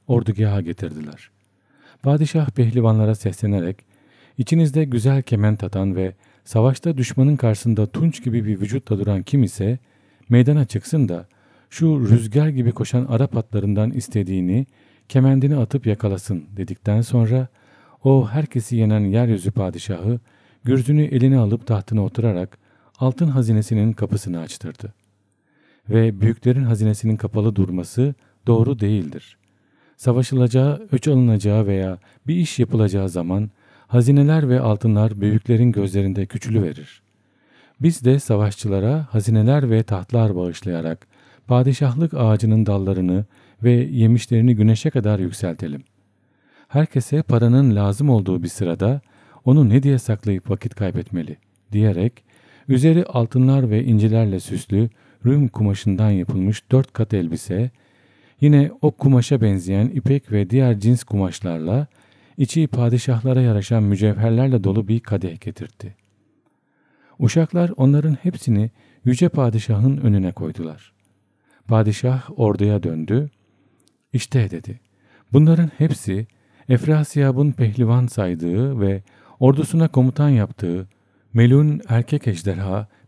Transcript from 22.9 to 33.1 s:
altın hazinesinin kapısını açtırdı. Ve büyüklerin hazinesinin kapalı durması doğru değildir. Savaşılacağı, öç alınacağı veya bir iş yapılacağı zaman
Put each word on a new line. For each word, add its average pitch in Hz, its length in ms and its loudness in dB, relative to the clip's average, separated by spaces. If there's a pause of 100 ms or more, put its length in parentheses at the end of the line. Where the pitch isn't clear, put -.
altın 131 280 0
hazinesinin 110 680 0
kapısını 98 460 -6
açtırdı. 82 540 -14 (960)
Ve 110 320 2
büyüklerin 123 420 2
hazinesinin 110 520 0
kapalı 104 400 -2
durması 92 580 -2 (340)
doğru 117 320 2
değildir. 98 580 -4 (600)
Savaşılacağı, 131 920 0
öç 135 160 -2
alınacağı 110 600 2
veya 95 300 -2 (300)
bir 160 80 -2
iş 170 240 -4
yapılacağı 101 500 0
zaman 90 420 -4 (360)